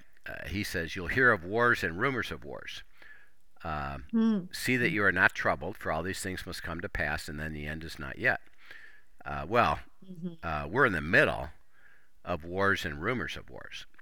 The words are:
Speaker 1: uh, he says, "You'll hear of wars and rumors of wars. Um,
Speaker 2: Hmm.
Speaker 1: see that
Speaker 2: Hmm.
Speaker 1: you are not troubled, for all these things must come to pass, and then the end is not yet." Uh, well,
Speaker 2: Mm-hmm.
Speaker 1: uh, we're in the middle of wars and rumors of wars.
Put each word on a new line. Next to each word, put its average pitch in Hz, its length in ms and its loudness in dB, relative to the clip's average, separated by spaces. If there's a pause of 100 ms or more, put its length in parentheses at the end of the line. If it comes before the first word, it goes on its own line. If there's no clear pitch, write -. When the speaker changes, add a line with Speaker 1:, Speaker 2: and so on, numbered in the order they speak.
(280)
Speaker 1:
uh, - 200 -8
he 95 160 -2
says, 85 320 -4
"You'll 90 140 -6
hear 127 220 8
of 87 140 4
wars 113 380 4
and 85 160 0
rumors 127 320 0
of - 140 -8
wars. 57 380 -10 (800)
Um, 71 480 -4
Speaker 2:
Hmm. 220 400 6
Speaker 1:
see - 260 2
that 120 120 4
Speaker 2:
Hmm. 82 40 2
Speaker 1:
you 104 100 4
are 95 100 8
not 95 220 6
troubled, 85 420 0
for - 140 -2
all 80 120 0
these 92 180 -2
things 92 240 -4
must 92 180 -6
come 85 180 -4
to - 80 -4
pass, 76 400 -2
and 76 100 -6
then 78 140 -4
the 73 140 -4
end 78 160 -4
is 78 160 -8
not 67 200 -6
yet." 117 220 2 (840)
Uh, 71 240 -4
well, 101 320 4 (240)
Speaker 2:
Mm-hmm. 180 280 -8 (100)
Speaker 1:
uh, 76 260 -2
we're 131 160 6
in 110 80 4
the 78 80 2
middle 78 480 4 (760)
of 85 200 -2
wars 95 400 2
and 73 160 -4
rumors 95 360 -2
of - 120 -12
wars. - 380 -12 (140)